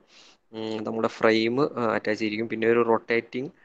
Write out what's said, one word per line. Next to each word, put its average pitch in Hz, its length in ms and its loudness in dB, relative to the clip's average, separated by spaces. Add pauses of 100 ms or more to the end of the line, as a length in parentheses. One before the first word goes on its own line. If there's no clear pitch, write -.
(540)
ഉം, 110 300 -8
നമ്മുടെ 113 240 -4
frame, 113 540 2
ആ, 117 320 -2
അറ്റാച്ച് 107 280 -2
ചെയ്തിരിക്കും, 110 280 -4
പിന്നെ 110 180 -2
ഒരു 117 200 4
rotating 117 640 -2 (120)